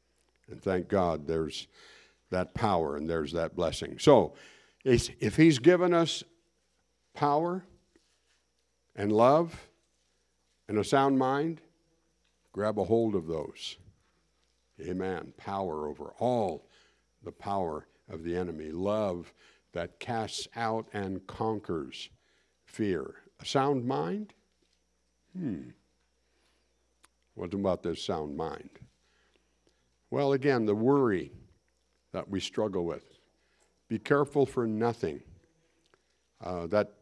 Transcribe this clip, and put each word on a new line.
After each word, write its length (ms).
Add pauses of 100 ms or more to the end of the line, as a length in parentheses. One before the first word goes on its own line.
(500)
And 120
thank 260
God 400
there's 400 (600)
that 240
power 420
and 140
there's 240
that 200
blessing. 460
So, 340 (520)
if, 240 (120)
if 140
he's 240
given 340
us 300 (920)
power 520 (1300)
and 160
love 580 (1000)
and 80
a 80
sound 340
mind, 400 (960)
grab 260
a 60
hold 280
of 140
those. 480 (1040)
Amen. 560
Power 520
over 320
all 500 (540)
the 100
power 540 (200)
of 160
the 140
enemy. 340
Love 640 (400)
that 260
casts 560
out 380
and 340
conquers 800 (540)
fear. 520 (260)
A 40
sound 400
mind? 480 (1040)
Hmm. 340 (1600)
What 180
about 300
this 200
sound 320
mind? 340 (1400)
Well, 240
again, 320
the 80
worry 580 (800)
that 160
we 120
struggle 440
with. 360 (720)
"Be 100
careful 480
for 180
nothing." 560 (1200)
Uh, 260
that, 340